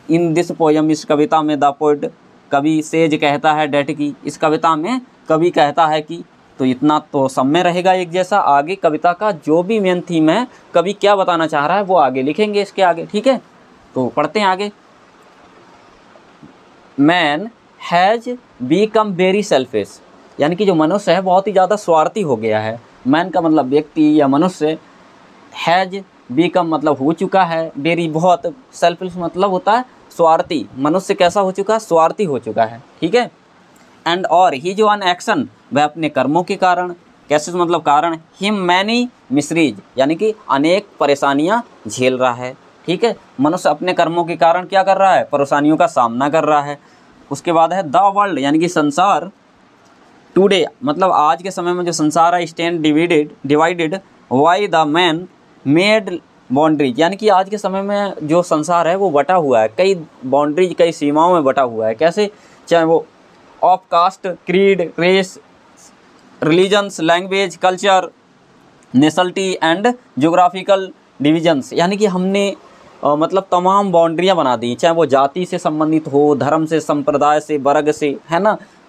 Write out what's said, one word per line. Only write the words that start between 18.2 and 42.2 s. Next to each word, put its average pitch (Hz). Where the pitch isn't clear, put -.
become 214
very 190
selfish", 123
यानी 160
कि 202
जो 190
मनुष्य 170
है 180
बहुत 185
ही 214
ज़्यादा 185
स्वार्थी 165
हो 147
गया 107
है। 110
मैन 165
का 185
मतलब 156
व्यक्ति 151
या 139
मनुष्य, 156
has 185
become 170
मतलब 151
हो 135
चुका 190
है, 165
very 165
बहुत, 170
सेल्फिश 175
मतलब 170
होता 180
है 220
स्वार्थी। 160
मनुष्य 175
कैसा 180
हो 190
चुका 196
है? 226
स्वार्थी 165
हो 139
चुका 113
है, 117
ठीक 170
है। 240
And 180
और 170
he 170
जो 214
an 208
action, 180
वह 143
अपने 151
कर्मों 143
के 190
कारण, 180
कैसे 151
मतलब 175
कारण, 160
him 208
many 214
miseries, 143
यानी 139
कि 214
अनेक 165
परेशानियाँ 143
झेल 127
रहा 127